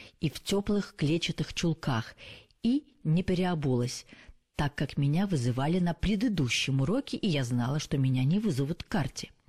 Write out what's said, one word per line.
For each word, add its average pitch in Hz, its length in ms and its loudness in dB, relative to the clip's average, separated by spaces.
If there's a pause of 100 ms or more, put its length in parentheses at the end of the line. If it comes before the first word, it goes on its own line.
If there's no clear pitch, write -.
(220)
и 156 80 0
в - 120 -6
тёплых 202 540 -2
клетчатых 160 580 -2
чулках 147 640 -2 (480)
и 262 220 2 (180)
не 165 200 2
переобулась, 147 800 0 (500)
так 147 200 -2
как - 220 -4
меня 151 300 2
вызывали 139 520 0
на 170 140 2
предыдущем 170 880 0
уроке, 226 360 0
и 226 100 -2
я 143 160 0
знала, 123 360 0
что - 180 -2
меня 131 260 2
не 165 160 4
вызовут 151 440 -2
к - 40 -18
карте. - 440 -4 (180)